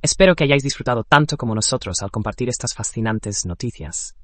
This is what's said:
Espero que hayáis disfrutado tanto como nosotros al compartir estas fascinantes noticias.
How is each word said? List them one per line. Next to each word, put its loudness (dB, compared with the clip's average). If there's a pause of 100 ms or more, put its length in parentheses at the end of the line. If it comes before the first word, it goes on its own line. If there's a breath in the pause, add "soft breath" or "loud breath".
Espero 6
que 0
hayáis 4
disfrutado -2
tanto 4
como -2
nosotros -2
al -6
compartir -2
estas -4
fascinantes -4
noticias. -8